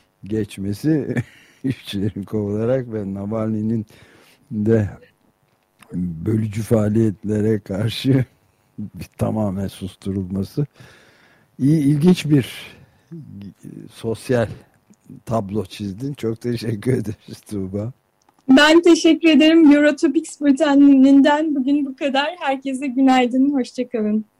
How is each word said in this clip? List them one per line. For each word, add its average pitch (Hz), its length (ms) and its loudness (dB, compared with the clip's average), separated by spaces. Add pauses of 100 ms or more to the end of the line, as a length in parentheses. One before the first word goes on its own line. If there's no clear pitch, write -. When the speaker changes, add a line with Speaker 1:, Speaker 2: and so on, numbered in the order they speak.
(240)
Speaker 1:
geçmesi, 104 920 -4 (240)
<laughs> - 240 -20
işçilerin 101 600 -6
kovularak 110 720 -4
ve 98 200 -8
Navalny'nin 110 720 -4 (680)
de 107 380 0 (1040)
bölücü 98 680 -4
faaliyetlere 107 1000 0
karşı 117 680 -2 (260)
<laughs> - 280 -20
bir - 380 -14
tamamen 104 500 -4
susturulması. 95 1000 -8 (920)
İyi, 147 200 2
ilginç 151 460 2
bir - 500 -2 (1160)
sosyal 113 540 -4 (760)
tablo 104 400 -4
çizdin. 107 480 -10
Çok 113 280 -8
teşekkür 120 520 -6
ederiz 107 560 -8
Tuğba. 101 420 -8 (580)
Speaker 2:
Ben 302 320 6
teşekkür 330 480 4
ederim. 311 420 6
Eurotopics 294 680 2
bülteninden 285 1120 6
bugün 277 300 0
bu 262 100 -10
kadar. 285 440 -2
Herkese 269 480 -4
günaydın, 262 680 2
hoşça 247 360 -6
kalın. 214 360 -4 (140)